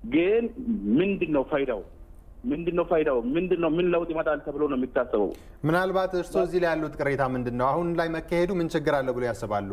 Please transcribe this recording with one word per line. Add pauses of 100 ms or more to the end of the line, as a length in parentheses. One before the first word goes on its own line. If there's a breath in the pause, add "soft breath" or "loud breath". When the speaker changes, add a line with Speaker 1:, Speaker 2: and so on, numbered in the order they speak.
Speaker 1:
ግን (460)
ምንድን
ነው
ፋይዳው? (640)
ምንድን
ነው
ፋይዳው? (100)
ምንድን
ነው፣
ምን
ለውጥ
ይመጣል
ተብሎ
ነው
የሚታሰበው? (340 loud breath)
Speaker 2:
ምናልባት
እርስዎ
እዚህ
ላይ
ያሉት
ቅሬታ
ምንድን
ነው?
አሁን
ላይ
መካሄዱ
ምን
ችግር
አለው
ብሎ
ያስባሉ?